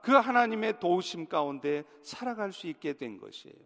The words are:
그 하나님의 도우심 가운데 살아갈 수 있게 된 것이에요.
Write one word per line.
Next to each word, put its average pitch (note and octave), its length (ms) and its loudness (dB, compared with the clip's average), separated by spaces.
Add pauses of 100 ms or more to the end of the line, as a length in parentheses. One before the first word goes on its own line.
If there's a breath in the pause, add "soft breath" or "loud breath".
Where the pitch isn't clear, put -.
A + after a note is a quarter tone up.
그 A#3+ 100 2
하나님의 A3+ 680 4
도우심 F3 480 0
가운데 D3 560 -2 (200 loud breath)
살아갈 A3 500 -8
수 - 140 -12
있게 D3+ 260 -6
된 A#2+ 240 -10
것이에요. - 380 -18 (100)